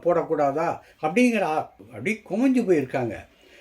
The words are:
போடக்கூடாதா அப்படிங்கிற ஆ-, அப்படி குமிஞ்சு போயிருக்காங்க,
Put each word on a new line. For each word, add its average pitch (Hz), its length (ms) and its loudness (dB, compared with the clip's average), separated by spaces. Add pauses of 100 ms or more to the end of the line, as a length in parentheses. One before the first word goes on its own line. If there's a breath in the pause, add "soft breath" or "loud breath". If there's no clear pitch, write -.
போடக்கூடாதா 156 680 0 (320 soft breath)
அப்படிங்கிற 214 400 2
ஆ-, 156 320 -4 (180)
அப்படி 131 220 -6 (160)
குமிஞ்சு 247 340 2
போயிருக்காங்க, 127 540 0 (440 soft breath)